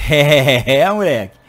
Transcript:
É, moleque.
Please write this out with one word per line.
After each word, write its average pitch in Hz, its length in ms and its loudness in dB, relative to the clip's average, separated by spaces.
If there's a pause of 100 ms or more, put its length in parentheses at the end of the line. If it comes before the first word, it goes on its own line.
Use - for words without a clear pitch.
(100)
É, 143 800 2
moleque. 156 460 -4 (120)